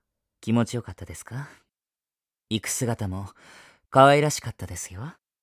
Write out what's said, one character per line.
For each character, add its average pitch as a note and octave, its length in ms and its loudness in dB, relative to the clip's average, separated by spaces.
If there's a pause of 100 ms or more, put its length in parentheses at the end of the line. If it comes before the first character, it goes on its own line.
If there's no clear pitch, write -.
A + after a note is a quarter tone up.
(420)
気 A2 100 -2
持 A#2 140 4
ち - 100 -8
よ A#2+ 80 -6
か - 80 -14
っ - 40 -14
た F#2+ 100 -16
で E2+ 100 -14
す - 80 -18
か？ C#3 240 -12 (1000)
行 G#2+ 140 -2
く - 40 -10
姿 A#2 400 -4
も F#2+ 220 -8 (600)
可 C3+ 160 8
愛 C#3+ 140 8
ら D3+ 120 0
し - 100 -6
か - 80 -10
っ - 40 -8
た - 140 -14
で F#2 80 -12
す - 180 -12
よ。 B2 220 -12 (280)